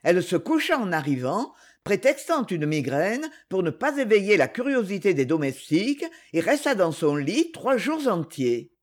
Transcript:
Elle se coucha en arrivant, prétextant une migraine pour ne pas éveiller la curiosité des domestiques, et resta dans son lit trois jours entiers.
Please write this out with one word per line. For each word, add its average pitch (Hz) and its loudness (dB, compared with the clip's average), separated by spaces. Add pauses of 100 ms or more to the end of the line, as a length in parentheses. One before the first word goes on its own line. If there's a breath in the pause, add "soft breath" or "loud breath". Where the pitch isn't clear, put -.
Elle 180 4
se 180 -2
coucha 302 0
en 202 -2
arrivant, 147 -2 (300 soft breath)
prétextant 247 0
une 151 -2
migraine 156 -2 (220 loud breath)
pour 190 0
ne 156 0
pas 277 -2
éveiller 208 4
la 131 4
curiosité 208 0
des 139 2
domestiques, 160 -2 (280 loud breath)
et 165 2
resta 277 0
dans 175 2
son 147 0
lit 202 0
trois 254 0
jours 285 -2
entiers. 131 -2 (120)